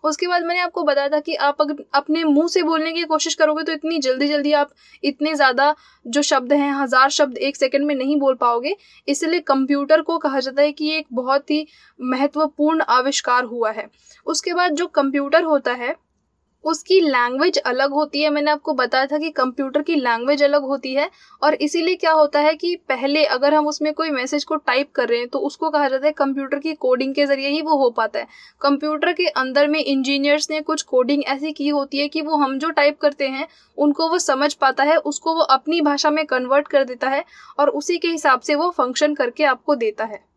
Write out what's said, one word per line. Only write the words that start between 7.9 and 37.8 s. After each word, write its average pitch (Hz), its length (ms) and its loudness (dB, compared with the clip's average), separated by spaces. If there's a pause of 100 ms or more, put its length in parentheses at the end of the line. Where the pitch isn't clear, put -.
नहीं 277 240 0
बोल 269 160 2
पाओगे, 247 400 0 (320)
इसलिए 320 320 0
computer 285 600 2
को 320 160 -4
कहा 277 220 -2
जाता 262 220 -2
है 294 100 4
कि 302 140 -6
ये 311 120 -2
एक 302 160 -6
बहुत 262 380 0
ही 302 140 0 (340)
महत्वपूर्ण 294 920 0
आविष्कार 247 540 0
हुआ 226 280 -4
है। 220 180 -10 (380)
उसके 311 260 -4
बाद 359 180 2
जो 339 160 -2
कंप्यूटर 285 560 2
होता 285 300 0
है, 247 220 -4 (680)
उसकी 320 380 2
language 269 560 0
अलग 262 340 -2
होती 294 300 -2
है। 302 80 2
मैंने 294 220 0
आपको 302 220 -2
बताया 254 320 0
था 285 120 -4
कि 311 120 -4
कंप्यूटर 269 520 -2
की 330 140 -2
language 254 480 0
अलग 285 200 2
होती 262 300 -4
है 294 160 0 (320)
और 302 120 4
इसीलिए 330 420 0
क्या 339 160 0
होता 302 280 4
है 302 160 4
कि 349 200 -4 (140)
पहले 277 360 2
अगर 277 280 2
हम 302 140 2
उसमें 302 260 -2
कोई 320 160 -4
message 277 340 -4
को 320 120 -4
type 277 360 -2
कर 247 180 -2
रहे 233 100 2
हैं 247 80 -6
तो 269 120 -6
उसको 294 300 -4
कहा 294 200 2
जाता 262 160 -2
है, 302 60 4
computer 277 480 -4
की 311 140 -6
coding 262 420 -2
के 285 100 2
ज़रिए 277 240 -2
ही 302 120 -2
वो 302 160 0
हो 262 120 4
पाता 226 300 -2
है। - 80 -8 (340)
computer 302 520 0
के 349 140 0
अंदर 269 400 2
में 311 120 0
engineers 277 720 0
ने 302 100 -4
कुछ 311 200 -4
coding 254 460 0
ऐसी 277 240 -4
की 285 160 -4
होती 285 300 -2
है 294 100 -2
कि 311 140 -4
वो 302 140 -2
हम 269 240 0
जो 320 100 -2
type 294 320 2
करते 285 260 0
हैं 269 200 -6 (300)
उनको 294 320 2
वो 349 100 0
समझ 285 340 0
पाता 269 300 0
है, 311 140 4
उसको 320 380 -4
वो 330 60 0
अपनी 302 400 0
भाषा 294 280 2
में 311 160 0
convert 262 420 0
कर 277 160 2
देता 254 260 -6
है 285 140 -2 (360)
और 294 100 4
उसी 339 280 -4